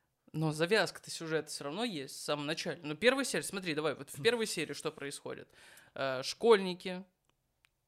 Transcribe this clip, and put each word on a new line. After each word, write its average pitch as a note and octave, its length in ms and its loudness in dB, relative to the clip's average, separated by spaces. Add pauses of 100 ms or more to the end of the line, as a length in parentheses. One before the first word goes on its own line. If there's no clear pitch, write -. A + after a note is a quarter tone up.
(320)
Но D#3 200 0
завязка-то E3+ 580 2
сюжета D#3 380 -2
всё - 160 -8
равно E3+ 200 -4
есть D3+ 320 -6
в - 60 -12
самом D3 240 -2
начале. D3+ 360 -4
Ну, D3+ 140 -6
первая B3+ 280 4
серия, F3 200 -2
смотри, F#3 300 -4
давай, D3+ 200 0
вот C3 160 -12
в C#3+ 120 -10
первой A3+ 240 4
серии D3 280 -4
что D3+ 160 -6
происходит? - 580 -10 (460)
Э, C3 280 -2
школьники F#3 840 4 (840)